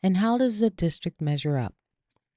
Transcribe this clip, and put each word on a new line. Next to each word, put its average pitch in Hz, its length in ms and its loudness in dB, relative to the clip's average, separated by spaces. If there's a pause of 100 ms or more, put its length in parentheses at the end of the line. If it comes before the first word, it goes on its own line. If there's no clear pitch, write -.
And 185 140 2
how 226 200 2
does 247 220 0
the 220 100 4
district - 520 -4
measure 147 360 0
up? 120 160 -4 (640)